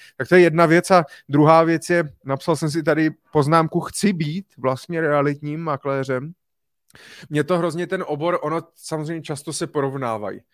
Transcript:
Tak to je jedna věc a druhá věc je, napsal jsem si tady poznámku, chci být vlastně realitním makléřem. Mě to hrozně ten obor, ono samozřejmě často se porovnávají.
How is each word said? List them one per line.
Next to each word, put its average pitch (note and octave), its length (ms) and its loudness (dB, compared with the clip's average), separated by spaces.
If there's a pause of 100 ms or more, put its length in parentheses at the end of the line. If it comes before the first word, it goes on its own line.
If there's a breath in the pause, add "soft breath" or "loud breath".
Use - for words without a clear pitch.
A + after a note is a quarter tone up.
(180 loud breath)
Tak B2+ 100 -6
to F3+ 80 4
je F3+ 60 8
jedna E3 240 4
věc E3+ 260 2
a F3 120 6 (260 loud breath)
druhá D3+ 340 6
věc E3 260 -2
je, E3+ 220 0 (140)
napsal C3+ 300 -2
jsem D3+ 140 -4
si D3+ 140 -4
tady D#3 280 2 (200)
poznámku, D#3+ 480 2
chci - 340 -2
být D#3+ 320 -6 (120)
vlastně C3 440 -4
realitním D3 580 -2
makléřem. C#3 720 -6 (960 loud breath)
Mě D3+ 140 -2
to F3+ 140 0
hrozně E3+ 300 -4
ten F#3 200 -6
obor, D#3 340 -2
ono D#3 200 -4 (140)
samozřejmě D#3 460 -8
často D3+ 320 -10
se D#3+ 140 -6
porovnávají. C3 720 -4 (120)